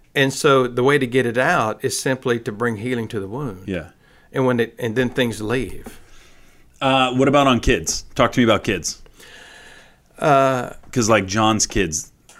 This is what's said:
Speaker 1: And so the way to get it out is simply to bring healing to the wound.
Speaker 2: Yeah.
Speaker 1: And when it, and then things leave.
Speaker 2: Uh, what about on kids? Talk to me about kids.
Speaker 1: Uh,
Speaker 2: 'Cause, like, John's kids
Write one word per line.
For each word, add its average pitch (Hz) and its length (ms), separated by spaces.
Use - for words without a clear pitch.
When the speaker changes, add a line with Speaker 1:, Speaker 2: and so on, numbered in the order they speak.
Speaker 1:
And 135 180
so 135 360
the 123 160
way 143 120
to 135 120
get 123 180
it 113 120
out 127 460
is 123 140
simply 127 420
to 117 120
bring 113 240
healing 117 320
to 113 120
the 95 80
wound. 104 380
Speaker 2:
Yeah. 87 220
Speaker 1:
And 131 140
when 123 140
it, 113 180
and 113 160
then 123 160
things 117 320
leave. 107 560
Speaker 2:
Uh, 131 340
what 131 120
about 139 220
on 123 100
kids? - 460
Talk 120 180
to 131 80
me 120 40
about 107 180
kids. 90 400
Speaker 1:
Uh, 135 500
Speaker 2:
'Cause, 113 180
like, 104 160
John's 107 400
kids 87 460